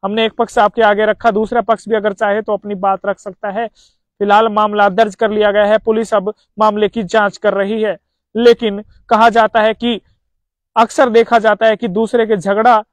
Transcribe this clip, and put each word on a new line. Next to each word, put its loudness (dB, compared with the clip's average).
हमने -2
एक -2
पक्ष -4
आपके 2
आगे 2
रखा, 0
दूसरा -2
पक्ष -4
भी -2
अगर -2
चाहे -2
तो -4
अपनी -6
बात -2
रख -4
सकता -12
है। -6
फिलहाल 2
मामला 0
दर्ज 0
कर -2
लिया 0
गया 2
है, 2
पुलिस -2
अब -2
मामले 0
की -6
जांच -2
कर -2
रही -4
है। -4
लेकिन 0
कहा 4
जाता 2
है 0
कि -4
अक्सर 2
देखा 2
जाता 0
है 2
कि -6
दूसरे -2
के 0
झगड़ा 2